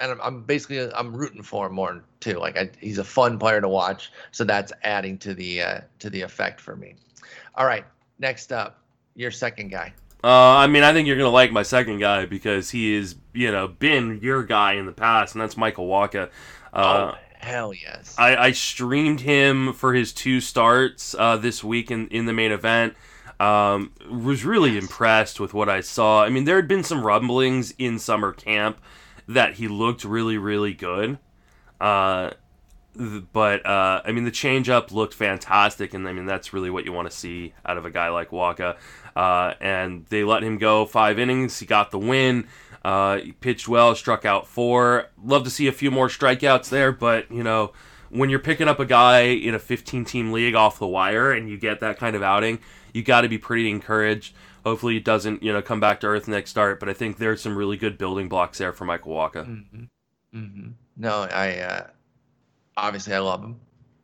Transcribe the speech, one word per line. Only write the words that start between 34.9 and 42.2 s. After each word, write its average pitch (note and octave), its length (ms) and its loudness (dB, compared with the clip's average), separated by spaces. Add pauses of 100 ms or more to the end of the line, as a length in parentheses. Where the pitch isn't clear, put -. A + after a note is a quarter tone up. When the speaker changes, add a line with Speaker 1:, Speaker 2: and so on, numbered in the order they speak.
Speaker 2:
looked G#2 240 -2
fantastic, G2+ 800 0
and, F#2+ 140 -8
I F2+ 40 -8
mean, F#2 140 -10
that's F#2+ 260 -8
really F#2 160 -4
what F2+ 160 -6
you F2+ 80 -8
wanna F2 200 -8
see F2 420 -12 (100)
out F2+ 140 -4
of E2 80 -10
a F2 60 -12
guy E2+ 160 -2
like E2+ 220 -4
Wacha. F2+ 460 -4 (380)
Uh, F2+ 460 2
and F#2 460 -4
they G#2+ 180 -2
let G#2+ 180 2
him A2 160 -4
go G#2+ 260 4
five G#2+ 360 2
innings. B2+ 400 -2
He G2 60 -14
got G#2 260 2
the G2+ 60 -4
win. B2 500 0 (360)